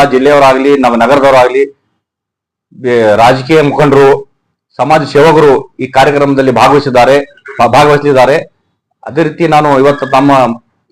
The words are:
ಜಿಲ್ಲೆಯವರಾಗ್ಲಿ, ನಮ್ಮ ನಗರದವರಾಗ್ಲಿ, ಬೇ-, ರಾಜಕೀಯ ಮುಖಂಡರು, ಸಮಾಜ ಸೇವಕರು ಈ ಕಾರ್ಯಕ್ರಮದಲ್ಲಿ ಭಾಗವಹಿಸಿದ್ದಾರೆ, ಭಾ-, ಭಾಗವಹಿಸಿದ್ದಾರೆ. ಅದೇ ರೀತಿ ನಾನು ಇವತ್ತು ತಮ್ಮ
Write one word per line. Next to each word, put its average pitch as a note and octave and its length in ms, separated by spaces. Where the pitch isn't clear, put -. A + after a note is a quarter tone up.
ಜಿಲ್ಲೆಯವರಾಗ್ಲಿ, C3+ 640
ನಮ್ಮ B2 180
ನಗರದವರಾಗ್ಲಿ, C3 720
ಬೇ-, A#2 440
ರಾಜಕೀಯ C3 440
ಮುಖಂಡರು, C#3 720
ಸಮಾಜ D3 260
ಸೇವಕರು D3+ 760
ಈ B2+ 80
ಕಾರ್ಯಕ್ರಮದಲ್ಲಿ C#3 640
ಭಾಗವಹಿಸಿದ್ದಾರೆ, A#2+ 680
ಭಾ-, A#2 120
ಭಾಗವಹಿಸಿದ್ದಾರೆ. C#3+ 640
ಅದೇ B2+ 180
ರೀತಿ E3 240
ನಾನು D3+ 320
ಇವತ್ತು C#3 260
ತಮ್ಮ C3+ 260